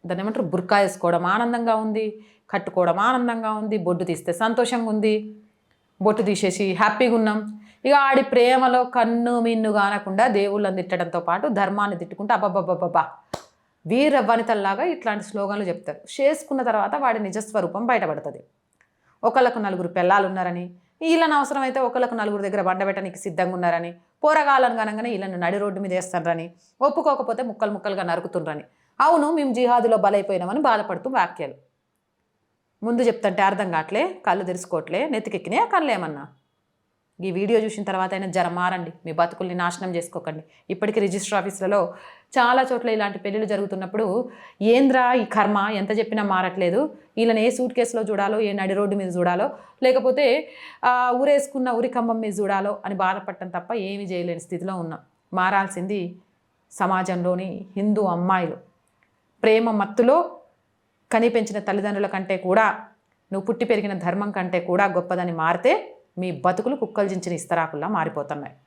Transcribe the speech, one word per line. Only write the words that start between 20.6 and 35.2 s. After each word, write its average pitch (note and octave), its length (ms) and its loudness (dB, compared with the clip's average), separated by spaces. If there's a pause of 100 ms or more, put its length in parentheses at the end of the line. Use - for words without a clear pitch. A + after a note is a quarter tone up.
వీళ్ళని E4 320 4
అవసరమైతే C4+ 460 0
ఒకళ్ళకు B3 340 0
నలుగురు G#3 280 -2
దగ్గర G3+ 200 -2
బండబెట్టడానికి F#3+ 560 -2
సిద్ధంగా F3+ 360 -2
ఉన్నారని, F3 400 -2 (300)
పోరగాళ్ళను C#4 540 4
కనంగానే A3 320 -4
వీళ్ళని F#3+ 280 -6
నడి F3+ 200 -2
రోడ్డు G3+ 220 -2
మీద F#3+ 140 -4
వేస్తారని, E3+ 580 -2 (300)
ఒప్పుకోకపోతే C4 640 0
ముక్కలు A3 280 -4
ముక్కలుగా G3 320 -4
నరుకుతుండ్రని, E3 600 -4 (380)
అవును D4+ 300 4
మేము C#4+ 220 0
జిహాదులో A#3+ 440 4
బలైపోయినామని G3 640 0
బాధపడుతూ G#3 500 0
వ్యాఖ్యలు. F3 440 -2 (1300)
ముందు A#3+ 180 0
చెప్తుంటే G#3+ 400 2
అర్థం G3 300 2
కావట్లే, G3 540 -2
కళ్ళు F#3+ 180 2
తెరుచుకోవట్లే, F3+ 680 -4
నెత్తికెక్కినాయా A3 560 -2